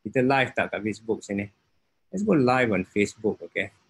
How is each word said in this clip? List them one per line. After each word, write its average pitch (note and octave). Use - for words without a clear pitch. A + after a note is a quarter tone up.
Kita B2+
live C3+
tak F#2
kat F#2+
Facebook G#2+
sini? G2+
Let's G3
go G#3
live B2
on F2+
Facebook, G2+
okay? F#2+